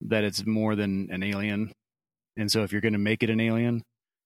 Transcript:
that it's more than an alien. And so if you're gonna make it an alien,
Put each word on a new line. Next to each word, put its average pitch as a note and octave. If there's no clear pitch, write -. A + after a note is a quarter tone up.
that G#2+
it's G2
more A2
than G2
an F#2
alien. G#2
And G#2+
so A2
if F#2+
you're G#2
gonna G#2+
make G#2+
it A2+
an A2+
alien, A2+